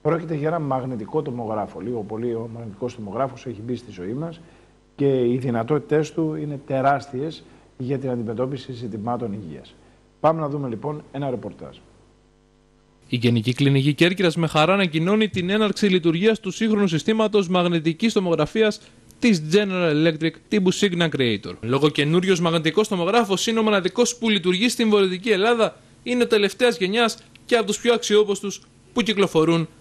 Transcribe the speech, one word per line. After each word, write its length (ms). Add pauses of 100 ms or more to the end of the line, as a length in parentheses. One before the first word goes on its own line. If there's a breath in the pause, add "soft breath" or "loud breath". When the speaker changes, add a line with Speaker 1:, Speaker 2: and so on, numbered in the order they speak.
Speaker 1:
Πρόκειται 340
για 120
ένα 120
μαγνητικό 640
τομογράφο. 580
Λίγο 220
πολύ 320
ο 200
μαγνητικός 420
τομογράφος 500
έχει 200
μπει 100
στη 160
ζωή 220
μας 260 (560 soft breath)
και 100
οι 320
δυνατότητές 720
του 300
είναι 260
τεράστιες 760 (340 soft breath)
για 200
την 120
αντιμετώπιση 640
ζητημάτων 600
υγείας. 420 (440 soft breath)
Πάμε 220
να 80
δούμε, 180
λοιπόν, 440
ένα 180
ρεπορτάζ. 480 (1300)
Speaker 2:
Η 80
Γενική 380
Κλινική 400
Κέρκυρας 420
με 120
χαρά 260
ανακοινώνει 560
την 200
έναρξη 380
λειτουργίας 520
του 120
σύγχρονου 360
συστήματος 600
μαγνητικής 680
τομογραφίας 680 (400 soft breath)
της 220 (100)
General 560
Electric 240 (160)
τύπου 260
Signa 440
Creator. 440
Λόγω 280
καινούριος 500
μαγνητικός 480
τομογράφος 600
είναι 120
ο 40
μοναδικός 520
που 140
λειτουργεί 400
στην 200
βορειοδυτική 400
Ελλάδα, 460 (280 soft breath)
είναι 200
ο 40
τελευταίας 500
γενιάς 400 (280 loud breath)
και 100
από 100
τους 140
πιο 140
αξιόπιστους 680 (320)
που 80
κυκλοφορούν 680 (140)